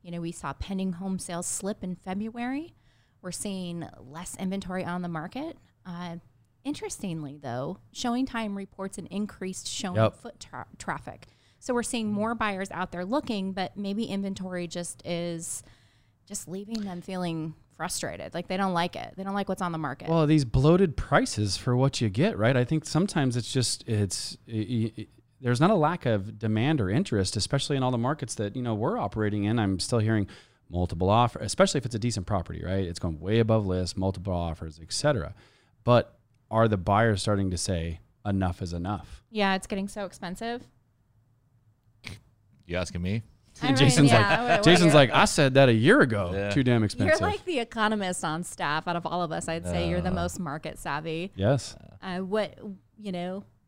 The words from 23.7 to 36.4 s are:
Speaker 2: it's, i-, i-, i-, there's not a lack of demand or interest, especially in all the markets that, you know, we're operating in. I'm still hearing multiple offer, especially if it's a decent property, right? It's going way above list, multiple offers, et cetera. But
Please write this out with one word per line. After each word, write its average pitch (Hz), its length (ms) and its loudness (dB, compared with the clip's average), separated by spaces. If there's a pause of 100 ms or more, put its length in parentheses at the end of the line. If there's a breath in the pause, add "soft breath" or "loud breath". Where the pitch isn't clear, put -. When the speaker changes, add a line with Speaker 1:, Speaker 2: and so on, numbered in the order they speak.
Speaker 2:
it's, 104 480 -2 (120)
i-, 117 40 -10
i-, 110 460 -2
i-, 110 80 -10 (340)
there's 123 200 0
not 175 100 6
a 226 40 4
lack 165 320 2
of 107 320 0
demand 113 420 2
or 92 100 0
interest, 107 460 0
especially 139 400 -2
in 135 60 0
all 127 80 2
the 127 80 0
markets 127 380 -2
that, 101 200 -4
you 131 60 -6
know, 117 120 -2
we're 139 240 -2
operating 104 460 -2
in. 110 140 2
I'm 98 220 2
still - 180 0
hearing 107 280 2 (440 loud breath)
multiple 87 400 0
offer, 117 300 4
especially 156 380 2
if 120 80 -4
it's 117 80 -6
a 113 40 -2
decent 110 280 -4
property, 85 380 -4
right? 95 220 -2
It's 85 120 -8
going 80 220 -4
way 101 200 0
above 110 260 4
list, 90 300 -2
multiple 95 380 -2
offers, 82 460 -6
et 80 120 -12
cetera. 123 420 0 (500 soft breath)
But - 340 4 (320)